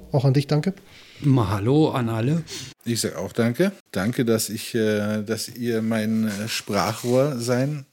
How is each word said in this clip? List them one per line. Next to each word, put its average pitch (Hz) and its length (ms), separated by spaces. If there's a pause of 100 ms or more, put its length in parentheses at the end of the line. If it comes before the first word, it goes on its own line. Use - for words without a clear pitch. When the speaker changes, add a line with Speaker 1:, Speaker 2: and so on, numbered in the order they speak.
(120)
Speaker 1:
auch 135 140
an 135 80
dich 143 140
danke. 151 260 (480)
Speaker 2:
Mahalo 127 680
an 120 180
alle. 127 340 (400)
Speaker 3:
Ich 113 180
sag - 140
auch 95 180
danke. 120 380 (200)
Danke, 117 340
dass 113 240
ich, 107 240
äh, 107 480
dass 107 260
ihr 120 340
mein, 110 460
äh, 104 200
Sprachrohr 120 920
sein, 127 560